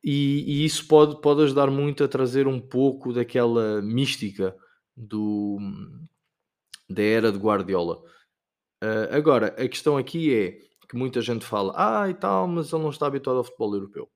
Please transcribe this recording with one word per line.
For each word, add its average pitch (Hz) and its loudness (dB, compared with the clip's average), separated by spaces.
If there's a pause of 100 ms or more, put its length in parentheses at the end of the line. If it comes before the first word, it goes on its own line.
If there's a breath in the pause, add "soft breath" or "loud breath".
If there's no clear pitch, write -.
E, 143 0
e - 2
isso 151 -2
pode, 151 8
pode 147 4
ajudar 139 4
muito 143 0
a 135 0
trazer 135 0
um 131 -2
pouco 131 0
daquela 117 2
mística 104 -2 (400 soft breath)
do, 104 -4 (1300)
da 95 -4
era 110 2
de 98 -4
Guardiola. 95 -2 (800 soft breath)
Eh, 110 -2
agora, 135 4
a 127 -4
questão - 0
aqui 143 -2
é 98 0 (300 soft breath)
que - -12
muita 127 -2
gente 117 -4
fala, 101 -2
"Ah, 208 0
e 175 -6
tal, 190 0
mas 170 -4
ele 160 -2
não 151 -2
está 143 -4
habituado 135 -2
ao 120 -2
futebol 107 -6
europeu." 98 -10